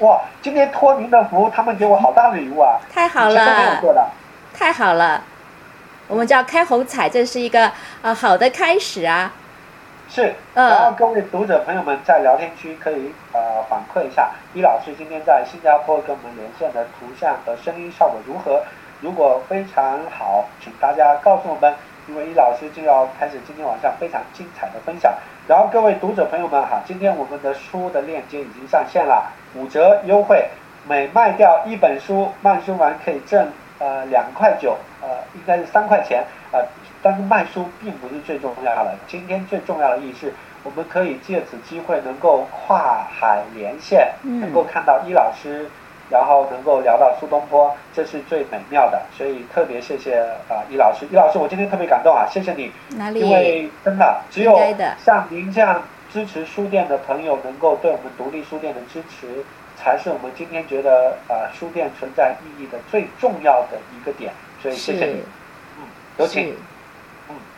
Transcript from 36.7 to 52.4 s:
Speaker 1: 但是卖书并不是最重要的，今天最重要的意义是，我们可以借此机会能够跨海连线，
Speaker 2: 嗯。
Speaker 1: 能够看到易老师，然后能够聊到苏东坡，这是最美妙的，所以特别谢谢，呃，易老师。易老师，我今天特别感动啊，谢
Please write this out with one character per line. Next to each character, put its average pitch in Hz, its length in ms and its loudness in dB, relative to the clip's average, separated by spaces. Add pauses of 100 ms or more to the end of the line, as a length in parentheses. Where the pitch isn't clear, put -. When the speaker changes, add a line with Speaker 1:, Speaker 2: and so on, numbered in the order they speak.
Speaker 1:
但 196 140 4
是 196 60 -6
卖 196 240 2
书 180 220 -10 (120)
并 214 140 -12
不 127 140 -16
是 147 120 -12
最 143 180 -8
重 131 240 -8
要 113 220 0
的， 95 100 -6 (140)
今 180 180 -14
天 190 200 -6
最 196 140 -4
重 160 200 -6
要 139 80 4
的 123 100 0
意 135 120 -12
义 123 40 -14
是， 143 180 -10 (300)
我 139 80 -14
们 156 180 -10
可 185 160 -2
以 135 220 -6
借 185 240 -4
此 120 60 -16 (120)
机 170 120 -14
会 160 220 -4
能 131 140 -10
够 143 360 2
跨 - 560 -2 (100)
海 104 240 0 (120)
连 104 260 -10
线， 165 320 2 (100)
Speaker 2:
嗯。 240 180 -6
Speaker 1:
能 185 120 -8
够 165 100 2
看 156 220 -6
到 135 200 4
易 180 80 -10
老 - 200 2
师， 147 360 -12 (420)
然 127 160 2
后 139 240 4
能 131 120 -10
够 139 180 2
聊 120 180 2
到 127 200 4
苏 151 80 -12
东 147 220 -2
坡， 143 260 4 (200)
这 160 100 -4
是 156 240 -12
最 160 120 -2 (100)
美 107 80 -8 (100)
妙 135 220 2
的， 98 100 -2 (160)
所 135 80 -8
以 127 300 -8
特 170 100 2
别 120 160 -8
谢 139 160 -10
谢， 127 220 -4 (300)
呃， 113 80 -4 (120)
易 135 80 -10
老 110 160 4
师。 143 180 -8
易 185 40 0
老 160 180 6
师， 190 60 -2
我 151 80 -2
今 185 100 -6
天 196 140 -4
特 190 60 -4
别 175 100 -4
感 - 160 2
动 156 120 6
啊， 110 140 2
谢 190 140 -6